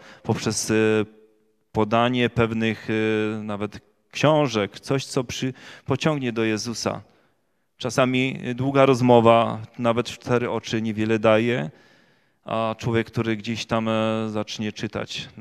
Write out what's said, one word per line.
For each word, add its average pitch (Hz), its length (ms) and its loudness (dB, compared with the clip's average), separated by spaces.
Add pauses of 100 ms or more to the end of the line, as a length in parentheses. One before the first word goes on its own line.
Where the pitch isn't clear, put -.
(240)
poprzez, - 480 -2
e, - 20 2 (960)
podanie 117 580 2
pewnych, 113 600 0
e, 110 540 -2
nawet 104 360 -8 (320)
książek, 135 680 2
coś, 139 260 -4
co - 180 -4
przy-, 127 300 -6 (320)
pociągnie 139 460 0
do 113 120 -2
Jezusa. 107 580 -2 (760)
Czasami 127 640 0 (160)
długa 135 300 2
rozmowa, 117 760 6 (180)
nawet 117 300 0
w - 100 -14
cztery 120 320 -2
oczy, 110 300 -4
niewiele 110 380 -2
daje, 117 500 2 (760)
a 113 320 -4
człowiek, 113 300 0
który 113 300 -2
gdzieś 107 280 -6
tam, 113 240 -2
e, 110 400 -2
zacznie 107 420 -6
czytać, - 580 -10 (120)